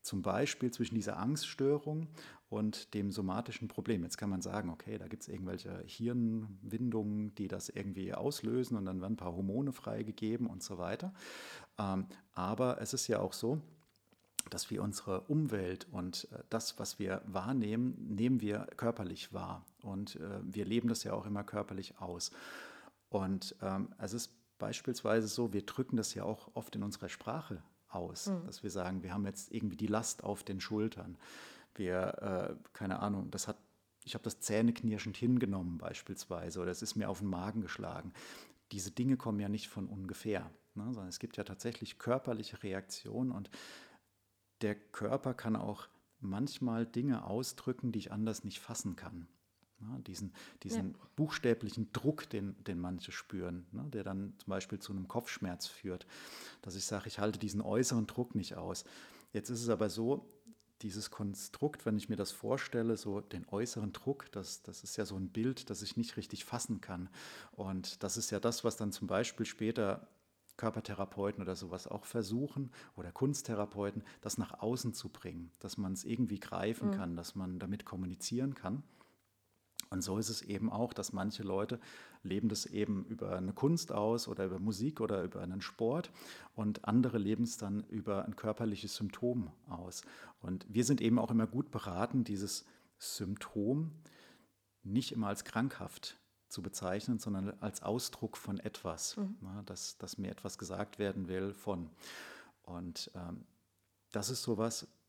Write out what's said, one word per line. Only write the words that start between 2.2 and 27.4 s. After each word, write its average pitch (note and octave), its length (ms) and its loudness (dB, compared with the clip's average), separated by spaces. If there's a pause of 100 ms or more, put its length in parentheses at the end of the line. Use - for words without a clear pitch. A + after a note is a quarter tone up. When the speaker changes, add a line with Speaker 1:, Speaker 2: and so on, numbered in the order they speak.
Speaker 1:
und G#2+ 460 0
dem G2+ 160 2
somatischen G#2 580 0
Problem? G2+ 340 2
Jetzt E2 140 -4
kann G2+ 140 0
man F#2+ 100 2
sagen, F#2 300 0
okay, G#2 260 -6
da F#2 120 -6
gibt's - 200 -8
irgendwelche F#2 580 -4
Hirnwindungen, A2 1500 2
die G2 140 -2
das G2 200 -4
irgendwie F#2+ 460 -2
auslösen A#2+ 640 2
und G2 80 0
dann F#2 160 0
werden G2+ 120 2
ein - 40 -6
paar - 160 -2
Hormone G2+ 380 2
freigegeben A2 760 0
und F#2 160 -4
so F#2+ 160 -6
weiter. G#2 340 -2 (680)
Ähm, F#2+ 280 2 (260)
aber A2+ 480 2
es - 140 -4
ist - 140 0
ja G#2 120 6
auch F#2+ 140 0
so, C3+ 260 2 (880)
dass - 220 -4
wir G#2 120 0
unsere G2 400 0
Umwelt G#2+ 680 2
und, F2+ 420 -4
äh, - 60 -8 (100)
das, - 300 -2
was - 200 -6
wir F#2+ 280 0
wahrnehmen, A2 880 0
nehmen A#2+ 260 6
wir G#2 280 0 (100)
körperlich G#2+ 560 -2
wahr. F2+ 320 -6 (160)
Und, G2+ 340 -4
äh, G2 260 -6
wir G2+ 220 -2
leben A2+ 240 4
das A2 160 2
ja G2+ 80 0
auch G2+ 140 0
immer G2+ 180 -2
körperlich G2+ 560 -4
aus. F2 300 -4 (800)
Und, F#2+ 500 2
ähm, F#2+ 280 0 (100)
es F#2+ 160 -2
ist A#2 160 -2 (280)
beispielsweise A2 720 4
so, A2+ 240 2
wir G2+ 140 2
drücken C3 300 2
das A2 180 2
ja G#2 100 -2
auch - 300 -2
oft A2 220 -4
in G#2 80 0
unserer G2+ 240 -4
Sprache A2 540 -4 (260)